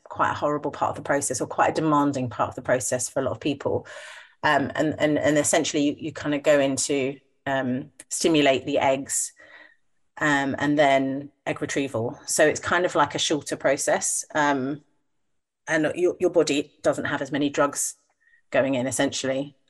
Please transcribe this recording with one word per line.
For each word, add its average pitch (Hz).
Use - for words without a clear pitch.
quite -
a -
horrible 147
part -
of -
the -
process, 143
or 160
quite -
a -
demanding 143
part 131
of -
the 131
process 123
for -
a 135
lot -
of -
people. -
Um, 143
and, 151
and, 151
and 147
essentially 151
you, 143
you 156
kind 147
of 143
go 147
into, 139
um, 131
stimulate 147
the 143
eggs, -
um, 139
and 147
then 139
egg 156
retrieval. 131
So -
it's 151
kind 180
of, 175
like, 147
a 147
shorter 147
process. -
Um, 143
and 156
your, 175
your 180
body 147
doesn't 139
have 143
as 127
many 143
drugs 143
going 135
in, 123
essentially. 135